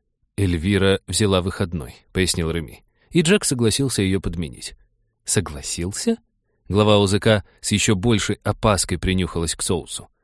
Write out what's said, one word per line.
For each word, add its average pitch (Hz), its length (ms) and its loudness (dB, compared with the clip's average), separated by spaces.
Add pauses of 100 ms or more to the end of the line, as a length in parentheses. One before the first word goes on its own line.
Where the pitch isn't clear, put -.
(360)
"Эльвира 95 720 2
взяла 95 340 2
выходной", 87 540 -6 (160)
пояснил 87 400 0
Реми, 78 320 -8 (280)
и 170 100 2
Джек 185 240 2
согласился 120 560 0
её 95 180 2
подменить. 82 560 -8 (480)
"Согласился?" 90 920 -4 (500)
Глава 104 300 4
О 101 100 4
З 98 140 2
К 110 240 2 (160)
с - 100 -4
ещё 104 240 2
большей 101 480 -2
опаской 101 560 0
принюхалась 87 560 -2
к - 60 -12
соусу. - 480 -6 (140)